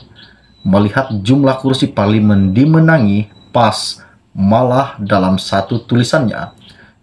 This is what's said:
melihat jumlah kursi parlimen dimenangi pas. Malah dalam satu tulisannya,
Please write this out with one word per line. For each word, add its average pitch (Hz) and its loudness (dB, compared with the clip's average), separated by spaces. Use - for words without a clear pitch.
melihat 104 0
jumlah 131 2
kursi 131 -2
parlimen 104 2
dimenangi 139 2
pas. - -2
Malah 123 0
dalam 95 0
satu 98 -4
tulisannya, 123 -2